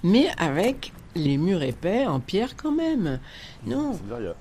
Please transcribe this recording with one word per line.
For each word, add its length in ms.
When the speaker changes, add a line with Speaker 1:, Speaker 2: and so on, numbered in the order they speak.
Speaker 1:
mais 240
avec 560
les 220
murs 260
épais 420
en 140
pierre 360
quand 160
même. 480
Non. 280
Speaker 2:
C'est-à-dire, 260
il 60
y 20
a 140